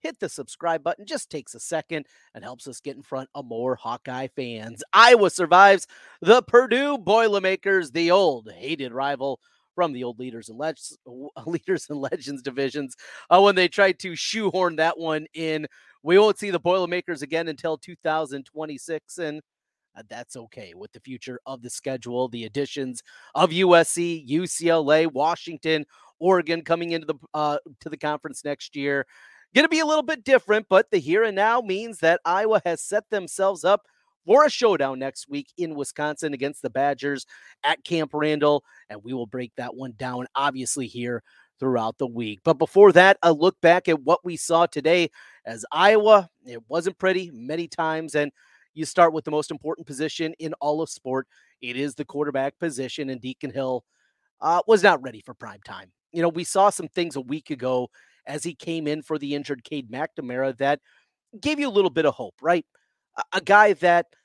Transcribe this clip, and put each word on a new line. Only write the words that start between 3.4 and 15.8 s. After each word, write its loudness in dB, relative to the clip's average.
more -4
Hawkeye -8
fans. -10
Iowa 8
survives 6
the 6
Purdue 2
Boilermakers, 0
the 0
old 2
hated -8
rival -6
from -2
the -8
old -8
Leaders -14
and -20
Leg-, -6
<laughs> -18
Leaders -4
and -8
Legends -8
divisions, -6
uh, 8
when 6
they 2
tried 2
to -10
shoehorn -2
that 0
one -4
in. -6